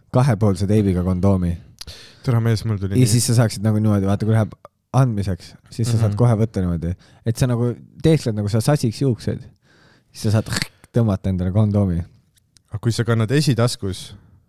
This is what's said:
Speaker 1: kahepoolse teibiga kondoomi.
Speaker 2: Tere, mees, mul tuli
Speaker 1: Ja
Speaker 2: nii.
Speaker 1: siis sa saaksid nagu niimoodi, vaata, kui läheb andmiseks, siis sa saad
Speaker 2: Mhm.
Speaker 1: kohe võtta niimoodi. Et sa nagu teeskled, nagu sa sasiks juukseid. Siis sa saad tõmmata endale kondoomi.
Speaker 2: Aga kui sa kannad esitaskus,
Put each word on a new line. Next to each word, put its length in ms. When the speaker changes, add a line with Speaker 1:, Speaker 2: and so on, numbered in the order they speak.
Speaker 1:
kahepoolse 560
teibiga 400
kondoomi. 480
Speaker 2:
Tere, 160
mees, 240
mul 160
tuli 160
Speaker 1:
Ja 60
Speaker 2:
nii. 100
Speaker 1:
siis 160
sa 80
saaksid 240
nagu 160
niimoodi, 320
vaata, 160
kui 80
läheb 240
andmiseks, 640
siis 180
sa 100
saad 140
Speaker 2:
Mhm. 80
Speaker 1:
kohe 160
võtta 240
niimoodi. 340
Et 120
sa 100
nagu 240
teeskled, 320
nagu 140
sa 120
sasiks 400
juukseid. 400
Siis 140
sa 120
saad 100
tõmmata 360
endale 240
kondoomi. 500
Speaker 2:
Aga 60
kui 140
sa 120
kannad 260
esitaskus, 840